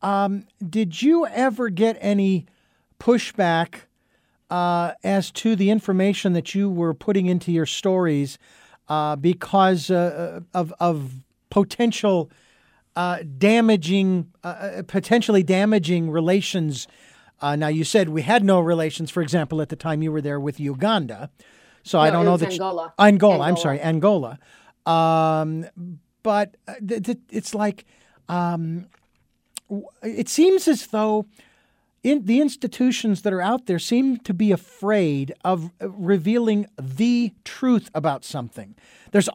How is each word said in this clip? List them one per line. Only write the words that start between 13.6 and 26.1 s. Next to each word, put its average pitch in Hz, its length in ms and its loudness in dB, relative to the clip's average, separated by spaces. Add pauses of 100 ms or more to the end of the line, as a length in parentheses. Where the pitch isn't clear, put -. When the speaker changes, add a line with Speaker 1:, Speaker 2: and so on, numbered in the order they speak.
Speaker 1:
uh, - 20 -8
uh, 185 400 -10
potentially 208 560 2
damaging 180 680 2
relations? 165 760 0 (560)
Uh, 143 140 -2
now, 151 120 -2
you 156 160 -2
said 190 240 2
we 156 140 -4
had 208 220 2
no 190 160 6
relations, 165 500 0
for 180 120 -4
example, 156 380 -2
at 147 80 -4
the 156 80 -8
time 156 260 -4
you 160 100 -2
were 151 100 -4
there 143 180 -4
with 139 200 -6
Uganda. 143 720 -4 (520)
So - 180 0
I 156 60 6
Speaker 2:
No, 156 60 4
Speaker 1:
don't 170 100 2
Speaker 2:
it - 40 4
Speaker 1:
know 175 60 6
Speaker 2:
was 175 100 2
Speaker 1:
that 160 120 -2
you 180 80 -6
Speaker 2:
Angola. 175 360 -6
Speaker 1:
Angola, 202 420 8
I'm - 0 - (160)
Speaker 2:
Angola. 170 60 -4
Speaker 1:
sorry, 143 180 -2
Angola. 160 580 0 (480)
Um, 160 800 0 (560)